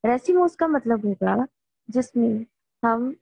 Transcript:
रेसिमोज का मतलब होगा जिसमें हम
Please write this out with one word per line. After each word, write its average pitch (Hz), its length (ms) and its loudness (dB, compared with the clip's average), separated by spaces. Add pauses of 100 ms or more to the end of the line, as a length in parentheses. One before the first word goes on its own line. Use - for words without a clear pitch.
रेसिमोज 349 500 2
का 330 120 0
मतलब 233 380 0
होगा 202 400 0 (440)
जिसमें 233 560 -2 (380)
हम 233 380 0